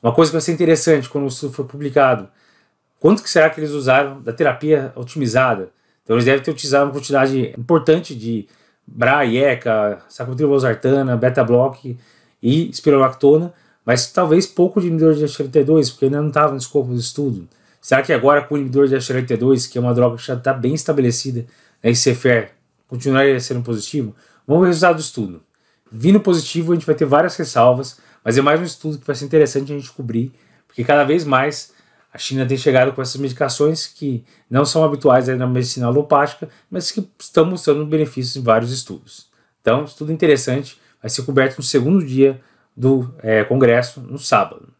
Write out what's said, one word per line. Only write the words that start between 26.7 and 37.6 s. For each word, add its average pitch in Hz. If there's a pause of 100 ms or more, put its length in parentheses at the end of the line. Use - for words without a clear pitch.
a -
gente 165
vai 151
ter 156
várias 156
ressalvas, 127 (240)
mas 117
é 135
mais 151
um 180
estudo 156
que -
vai 139
ser 135
interessante 139
a 143
gente 135
cobrir, 120 (340)
porque -
cada 147
vez 160
mais 139 (400)
a -
China 131
tem 131
chegado 131
com 135
essas 127
medicações 143
que 131 (240)
não 135
são 160
habituais 135
aí 131
na 127
medicina 127
alopática, 147 (220)
mas 180
que 202 (120)
estão -
mostrando 156